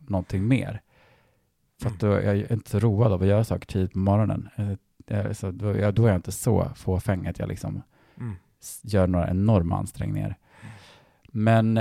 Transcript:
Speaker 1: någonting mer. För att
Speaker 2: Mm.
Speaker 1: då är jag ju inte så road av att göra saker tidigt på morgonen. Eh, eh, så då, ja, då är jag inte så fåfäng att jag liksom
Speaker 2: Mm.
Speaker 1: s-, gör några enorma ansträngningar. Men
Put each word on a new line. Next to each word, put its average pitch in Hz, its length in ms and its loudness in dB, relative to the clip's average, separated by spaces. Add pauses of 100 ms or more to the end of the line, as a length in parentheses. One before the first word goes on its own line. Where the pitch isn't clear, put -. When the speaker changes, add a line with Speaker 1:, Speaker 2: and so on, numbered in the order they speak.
Speaker 1:
någonting 95 400 -2
mer. 107 340 0 (1000)
För - 80 -2
att 104 140 -8
Speaker 2:
Mm. 104 100 4
Speaker 1:
då 98 60 2
är 98 60 -2
jag 101 120 2
ju 104 140 -2
inte 107 180 -4
så 104 100 0
road 113 320 4
av 90 100 0
att 95 60 4
göra 104 160 4
saker 90 240 -4
tidigt 95 260 -2
på 95 60 -4
morgonen. 104 560 2
Eh, 101 160 -4 (480)
eh, 104 120 -4
så 98 200 -6
då, 101 260 -2
ja, 101 140 2
då 107 140 4
är - 20 6
jag 98 100 4
inte 95 140 -6
så 95 440 0
fåfäng 95 520 -2
att 87 120 -6
jag 98 100 -6
liksom 98 320 -8 (380)
Speaker 2:
Mm. 117 140 -8 (280)
Speaker 1:
s-, - 220 -16
gör 101 240 2
några 87 220 2
enorma 95 480 2
ansträngningar. 101 600 -6 (920)
Men 113 500 4